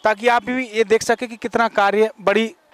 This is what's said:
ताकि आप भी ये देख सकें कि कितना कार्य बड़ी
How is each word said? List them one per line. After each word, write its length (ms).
ताकि 240
आप 160
भी 220
ये 180
देख 180
सकें 260
कि 80
कितना 320
कार्य 420
बड़ी 340